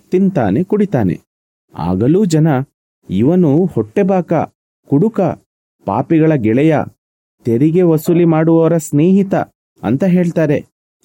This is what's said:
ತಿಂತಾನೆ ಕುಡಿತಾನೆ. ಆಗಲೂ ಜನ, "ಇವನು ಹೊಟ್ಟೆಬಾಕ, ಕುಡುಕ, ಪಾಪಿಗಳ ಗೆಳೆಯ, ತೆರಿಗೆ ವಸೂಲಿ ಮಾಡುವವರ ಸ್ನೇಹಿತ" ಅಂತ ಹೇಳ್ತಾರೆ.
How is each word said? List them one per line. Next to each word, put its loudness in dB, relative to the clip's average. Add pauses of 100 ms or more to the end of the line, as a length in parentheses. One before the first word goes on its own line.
(120)
ತಿಂತಾನೆ 0
ಕುಡಿತಾನೆ. -2 (560)
ಆಗಲೂ 0
ಜನ, 0 (640)
"ಇವನು 2
ಹೊಟ್ಟೆಬಾಕ, -2 (540)
ಕುಡುಕ, 0 (640)
ಪಾಪಿಗಳ 0
ಗೆಳೆಯ, 0 (640)
ತೆರಿಗೆ 0
ವಸೂಲಿ 2
ಮಾಡುವವರ 2
ಸ್ನೇಹಿತ" 0 (480)
ಅಂತ -2
ಹೇಳ್ತಾರೆ. 0 (400)